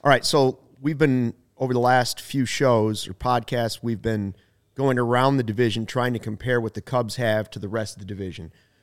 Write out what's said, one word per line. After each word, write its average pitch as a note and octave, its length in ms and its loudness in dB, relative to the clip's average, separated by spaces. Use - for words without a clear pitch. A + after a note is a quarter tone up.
all C#3 40 4
right, B2+ 160 4
so C3 360 2
we've C#3+ 180 -2
been, B2+ 360 2
over B2+ 140 -2
the B2 80 2
last B2 400 2
few C#3 240 -4
shows A2 640 2
or F#2+ 60 -12
podcasts, A#2+ 680 -2
we've A2+ 200 -4
been G#2 340 -2
going C3 220 2
around B2 380 4
the B2+ 60 2
division A2 440 0
trying B2 260 -2
to A2+ 80 -4
compare A#2+ 400 -2
what A2 140 -6
the G#2 80 -10
Cubs A#2+ 340 -2
have A2 340 0
to - 80 -12
the G2 100 -8
rest G#2+ 280 -6
of G2+ 40 -20
the G2 60 -14
division. F#2 460 -10